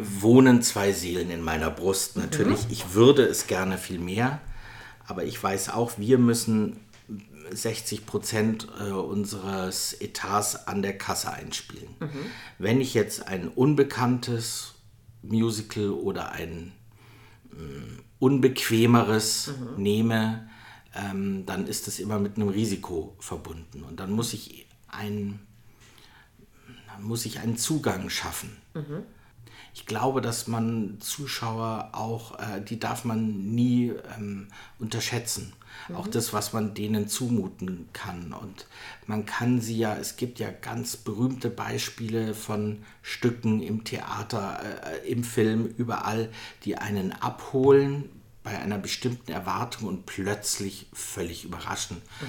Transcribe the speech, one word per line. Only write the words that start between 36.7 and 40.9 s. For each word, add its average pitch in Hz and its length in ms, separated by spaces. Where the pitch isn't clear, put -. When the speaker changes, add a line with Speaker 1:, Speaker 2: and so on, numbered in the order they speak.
Speaker 1:
denen 104 320
zumuten 95 880
kann. 87 400
Und - 340
man 107 200
kann 123 340
sie 110 180
ja, 107 180
es - 200
gibt 123 240
ja 107 100
ganz - 460